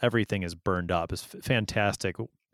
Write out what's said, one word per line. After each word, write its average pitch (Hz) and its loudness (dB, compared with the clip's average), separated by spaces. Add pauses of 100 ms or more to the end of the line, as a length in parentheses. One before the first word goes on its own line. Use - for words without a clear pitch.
everything 110 2
is 85 -6
burned 90 0
up. 85 0
It's - -6
f-, - -14
fantastic 104 0 (380)